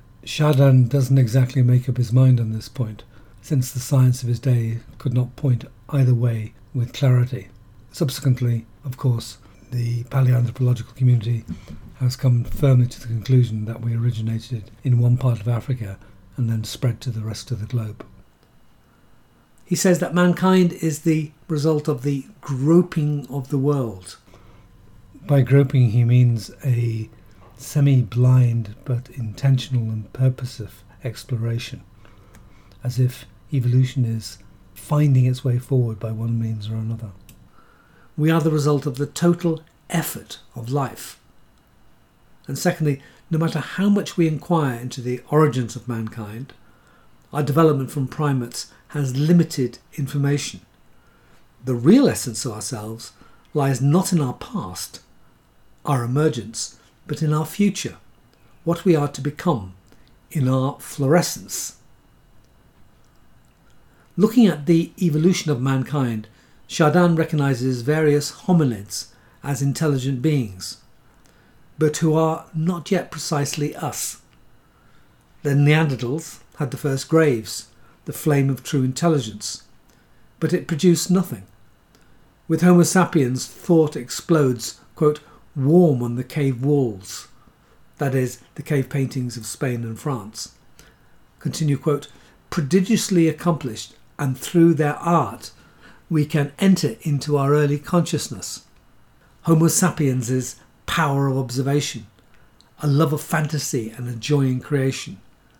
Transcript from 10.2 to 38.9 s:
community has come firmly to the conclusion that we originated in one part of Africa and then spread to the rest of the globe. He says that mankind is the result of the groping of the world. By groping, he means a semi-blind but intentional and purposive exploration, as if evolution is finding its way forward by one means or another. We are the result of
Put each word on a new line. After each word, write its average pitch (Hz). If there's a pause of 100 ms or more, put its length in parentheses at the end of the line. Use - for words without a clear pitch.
community 120 (560)
has 127
come 120
firmly 127
to -
the -
conclusion 113
that 110
we 117
originated 113 (140)
in 123
one 120
part 120
of 107
Africa 113 (380)
and 113
then 110
spread -
to 127
the 110
rest 107
of 110
the 107
globe. 107 (1600)
He -
says 180
that 165
mankind 180
is 156
the 156 (160)
result 151
of 127
the 139 (140)
groping 147
of 135
the 143
world. 131 (1080)
By 139
groping, 131
he 120
means 120 (140)
a 117 (480)
semi-blind 123 (120)
but 123
intentional 123
and 110
purposive 127 (220)
exploration, 117 (1000)
as 127
if 127 (260)
evolution 127
is 113 (340)
finding 143
its 127
way 123
forward 120
by 110
one 113
means 110
or 110
another. 113 (1080)
We 151
are 165
the 156
result 147
of 131